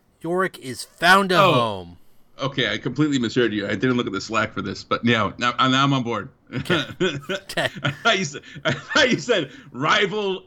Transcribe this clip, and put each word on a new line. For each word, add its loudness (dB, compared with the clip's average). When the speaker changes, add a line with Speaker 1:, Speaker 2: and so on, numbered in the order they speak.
Speaker 1:
Yorick -2
is -10
found 4
a 6
Speaker 2:
Oh. 6
Speaker 1:
home. -2
Speaker 2:
Okay, -2
I -2
completely 0
misheard 2
you. -2
I -4
didn't 2
look 0
at -4
the -4
Slack -2
for -4
this, -8
but -2
now, 2
now, 0
now 2
I'm 4
on 0
board. -4
Speaker 1:
Okay. -2
Speaker 2:
<laughs> -
Speaker 1:
Okay. -4
Speaker 2:
I -2
thought 0
you -2
said, -10
I 2
thought 0
you 2
said -2
rival 0